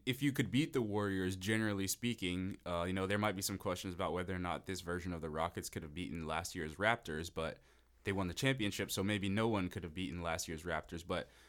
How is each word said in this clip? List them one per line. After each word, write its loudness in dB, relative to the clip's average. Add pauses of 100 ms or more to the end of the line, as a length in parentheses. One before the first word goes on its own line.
if -2
you 4
could 0
beat 4
the 4
Warriors, 2
generally 2
speaking, 0 (100)
uh, 2
you 2
know, 2
there 4
might 4
be -4
some 0
questions -2
about 0
whether -2
or 0
not -2
this -4
version -2
of -4
the -4
Rockets -2
could -6
have -10
beaten -4
last -2
year's -4
Raptors, 0
but -2 (460)
they 0
won 0
the -2
championship, 0
so 2
maybe 2
no 4
one 2
could -6
have -8
beaten -4
last 0
year's -4
Raptors. -2
But 0 (200)